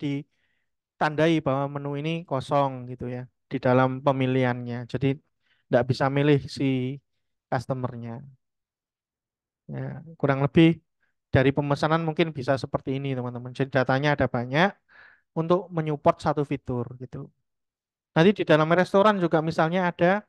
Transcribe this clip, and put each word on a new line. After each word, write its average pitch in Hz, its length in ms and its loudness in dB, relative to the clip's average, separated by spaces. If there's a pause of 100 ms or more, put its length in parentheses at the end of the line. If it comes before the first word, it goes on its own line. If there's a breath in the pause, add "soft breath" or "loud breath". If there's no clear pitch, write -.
ditandai - 1300 -4 (120)
bahwa 139 180 0 (120)
menu 143 140 -8 (100)
ini 156 120 -6 (180)
kosong 139 420 0 (200)
gitu 123 140 -10 (100)
ya 123 60 -10 (300)
di 135 140 -4
dalam 127 240 6 (160)
pemilihannya. 123 880 0
Jadi 127 160 -2 (600)
tidak 123 240 2
bisa 135 140 0 (120)
milih 143 220 4 (180)
si 135 400 -2 (540)
customernya. 123 720 -6 (1400)
Ya, 135 320 -12 (160)
kurang 135 300 0
lebih 165 340 4 (480)
dari 135 240 4
pemesanan 147 560 0
mungkin 160 240 0
bisa 135 240 -2
seperti 143 420 -6
ini, 139 140 -6
teman-teman. 123 400 -8
Jadi 135 260 -4
datanya 135 380 2
ada 131 160 0
banyak 135 400 0 (640 soft breath)
untuk 175 400 0
menyupport 156 480 0
satu 151 240 -2
fitur 123 400 -6 (160)
gitu. 139 240 -16 (880)
Nanti 170 160 6
di 196 160 -4
dalam 156 240 4
restoran 196 480 4
juga 165 240 0
misalnya 170 480 0
ada, 185 380 0